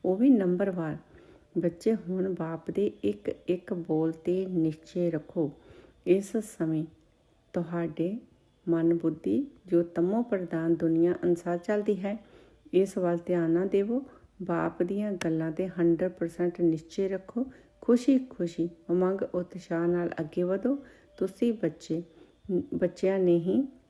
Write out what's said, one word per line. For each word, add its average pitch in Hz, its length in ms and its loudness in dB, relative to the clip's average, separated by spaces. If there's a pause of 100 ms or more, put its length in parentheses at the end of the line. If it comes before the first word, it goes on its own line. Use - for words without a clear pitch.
ਉਹ 185 120 2
ਵੀ 254 140 6
ਨੰਬਰਵਾਰ। 180 640 2 (640)
ਬੱਚੇ 175 360 0
ਹੁਣ 185 400 -4
ਬਾਪ 165 360 -6
ਦੇ 202 220 0 (120)
ਇੱਕ 202 240 -2 (200)
ਇੱਕ 175 260 -4
ਬੋਲ 160 380 0
'ਤੇ 180 340 -2
ਨਿਸ਼ਚੇ 170 640 -2
ਰੱਖੋ। 156 400 -4 (560)
ਇਸ 196 300 2
ਸਮੇਂ 160 480 -2 (680)
ਤੁਹਾਡੇ 170 680 -2 (500)
ਮਨ 165 260 4
ਬੁੱਧੀ 175 520 0 (200)
ਜੋ 175 160 4
ਤਮੋ 180 400 0
ਪ੍ਰਧਾਨ 170 520 0
ਦੁਨੀਆ 165 400 2 (100)
ਅਨੁਸਾਰ 175 340 0
ਚੱਲਦੀ 208 420 0
ਹੈ, 202 180 -4 (560)
ਇਸ 196 240 2
ਵੱਲ 175 280 2
ਧਿਆਨ 170 240 2
ਨਾ 175 140 4
ਦੇਵੋ। 202 380 0 (400)
ਬਾਪ 165 400 -2
ਦੀਆਂ 202 300 -2
ਗੱਲਾਂ 165 380 -2
'ਤੇ 185 180 -4
ਹੰਡਰਡ 170 440 2
ਪਰਸੈਂਟ 175 480 -4
ਨਿਸ਼ਚੇ 170 480 0
ਰੱਖੋ। 196 380 -4 (340)
ਖੁਸ਼ੀ 247 380 4
ਖੁਸ਼ੀ, 175 500 -2 (220)
ਉਮੰਗ 185 320 2 (120)
ਉਤਸ਼ਾਹ 175 520 -4
ਨਾਲ 175 240 0 (100)
ਅੱਗੇ 165 220 -4
ਵਧੋ। 196 360 0 (380)
ਤੁਸੀਂ 220 360 -2
ਬੱਚੇ, 165 500 -4 (720)
ਬੱਚਿਆਂ 185 440 0
ਨੇ 175 200 4
ਹੀ 196 300 0 (220)